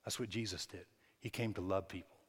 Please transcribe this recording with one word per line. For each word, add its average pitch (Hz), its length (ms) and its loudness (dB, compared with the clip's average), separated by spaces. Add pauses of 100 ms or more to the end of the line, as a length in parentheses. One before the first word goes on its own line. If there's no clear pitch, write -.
That's - 160 -2
what 117 100 0
Jesus 107 360 0
did. 90 220 -12 (320)
He 113 100 -4
came 113 240 2
to 95 80 0
love 95 260 4
people. - 300 -8 (120)